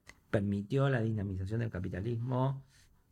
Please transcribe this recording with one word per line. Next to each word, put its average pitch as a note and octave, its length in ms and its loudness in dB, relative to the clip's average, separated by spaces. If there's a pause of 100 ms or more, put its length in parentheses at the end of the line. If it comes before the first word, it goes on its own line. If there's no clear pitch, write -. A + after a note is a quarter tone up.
(280)
permitió G2+ 600 2
la C3 120 4
dinamización G2+ 600 -2
del A2+ 100 -2
capitalismo A#2+ 960 -2 (480)